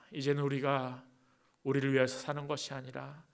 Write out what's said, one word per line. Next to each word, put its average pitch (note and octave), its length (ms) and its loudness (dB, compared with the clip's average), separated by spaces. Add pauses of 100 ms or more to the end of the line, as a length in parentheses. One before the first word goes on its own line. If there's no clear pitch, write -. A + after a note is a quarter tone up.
(120)
이제는 C#3+ 300 2
우리가 C3+ 600 0 (600)
우리를 C3+ 280 2
위해서 B2+ 240 4
사는 C#3+ 300 -6
것이 C#3+ 280 -6
아니라 C3+ 580 -10